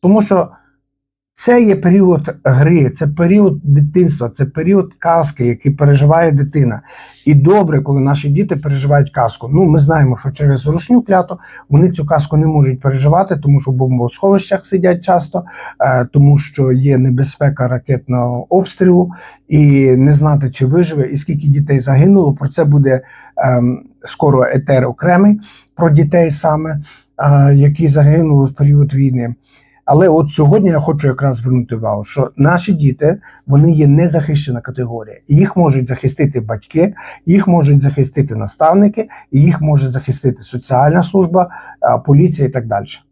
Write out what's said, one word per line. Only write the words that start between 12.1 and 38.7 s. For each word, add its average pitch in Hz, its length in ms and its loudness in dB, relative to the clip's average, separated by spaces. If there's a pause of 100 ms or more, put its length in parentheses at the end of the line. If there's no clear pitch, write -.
не 156 100 2
можуть 139 340 0
переживати, 147 560 0
тому 143 240 0
що 135 100 -6
в 131 40 -2
бомбосховищах 131 920 -2
сидять 180 380 -2
часто, 175 400 -2 (360)
е, 127 320 0
тому 143 260 4
що 131 340 -2
є 131 260 0
небезпека 131 720 -2
ракетного 123 760 -4 (100)
обстрілу, 180 540 0 (380)
і 143 380 4 (100)
не 135 160 2
знати, 147 380 0
чи 131 160 -4
виживе, 160 400 0
і 139 100 -8
скільки 147 320 -4
дітей 139 320 0
загинуло. 143 540 2
Про 139 140 -6
це 165 160 -2
буде, 139 360 2 (360)
ем, 123 460 -2 (220)
скоро 135 400 0
етер 135 400 -2
окремий, 180 560 0 (360)
про 165 140 0
дітей 160 400 2
саме, 151 500 -4 (380)
е, 143 360 2
які 147 340 2
загинули 147 580 2
в 135 80 -6
період 143 400 0
війни. 127 400 -2 (500)
Але 156 240 2
от 156 220 0
сьогодні 185 400 2
я 160 80 0
хочу 147 300 -4
якраз 127 280 -2
звернути 123 400 -4
увагу, 104 280 -6
що - 320 -4
наші 175 360 0
діти, 147 480 -2 (260)
вони 147 260 2
є 151 140 2
незахищена 147 760 0
категорія. 117 560 -12 (120)
Їх 175 280 2
можуть 135 320 0
захистити 131 520 -4
батьки, 135 540 -4 (320)
їх 196 220 2
можуть 147 340 2
захистити 139 520 -2
наставники, 170 760 -2 (220)